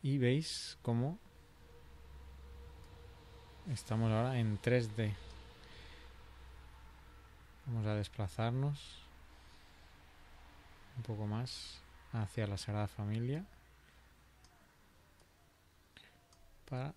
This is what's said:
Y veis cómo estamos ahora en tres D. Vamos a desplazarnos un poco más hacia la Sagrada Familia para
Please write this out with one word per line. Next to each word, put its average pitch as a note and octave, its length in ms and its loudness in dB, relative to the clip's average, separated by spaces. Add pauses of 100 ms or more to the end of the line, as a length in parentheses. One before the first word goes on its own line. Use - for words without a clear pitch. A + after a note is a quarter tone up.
Y C#3 120 4
veis C3 640 4
cómo B2 360 4 (2500)
estamos A2+ 400 4
ahora B2 260 6
en A2 200 4
tres A#2 400 6
D. G#2+ 160 4 (2500)
Vamos A2+ 200 2
a G#2+ 100 4
desplazarnos A#2 1120 0 (1900)
un A#2 60 -4
poco G#2+ 220 0
más A2 540 0 (320)
hacia G#2+ 360 2
la G2+ 100 2
Sagrada G#2 320 2
Familia A#2+ 560 0 (3250)
para C3+ 280 0